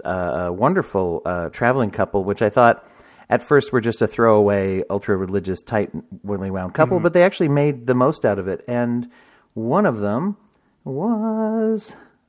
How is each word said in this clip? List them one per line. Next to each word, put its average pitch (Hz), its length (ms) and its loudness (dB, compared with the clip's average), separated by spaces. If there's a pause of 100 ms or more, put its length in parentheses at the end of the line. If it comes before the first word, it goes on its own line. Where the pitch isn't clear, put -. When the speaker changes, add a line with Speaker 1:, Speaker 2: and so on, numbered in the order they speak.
Speaker 1:
uh, 90 440 -2
uh, 87 40 -4
wonderful, 98 720 0
uh, 87 240 -4
traveling 123 420 0
couple, 98 320 -2
which 98 180 -4
I 104 100 2
thought 117 380 4 (420)
at 120 120 2
first 143 300 2
were 127 80 2
just 110 220 -2
a 113 40 4
throwaway, 101 840 2
ultra-religious, 95 720 -2
tight, 104 280 -2 (320)
widdly 98 280 -6
wound 92 240 -6
couple, 160 240 2
Speaker 2:
Mm-hmm. 165 60 -2
Speaker 1:
but 170 100 2
they 175 100 6
actually 190 240 0
made 143 380 0
the 127 80 2
most 127 320 2
out 101 120 2
of 92 80 -6
it. 95 220 -4
And 120 420 -2 (440)
one 131 320 0
of 123 140 0
them 123 360 -2 (480)
was, 220 1120 -4 (340)